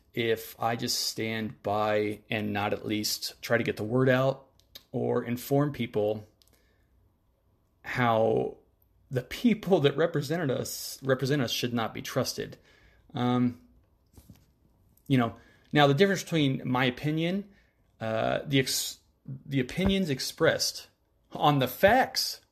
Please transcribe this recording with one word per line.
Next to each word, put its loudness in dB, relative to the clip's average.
if -2
I -2
just -4
stand -6
by 0
and -2
not 0
at -6
least -4
try 2
to 0
get -2
the -4
word 2
out 2
or -2
inform 0
people -2
how 0
the -4
people 2
that 4
represented 0
us, -6
represent 2
us -2
should -2
not -4
be -10
trusted. -6
Um, 0
you 4
know, 0
now 6
the 6
difference 4
between 0
my 0
opinion, -2
uh, -2
the 2
ex-, -2
the -2
opinions 0
expressed -2
on 4
the 2
facts 2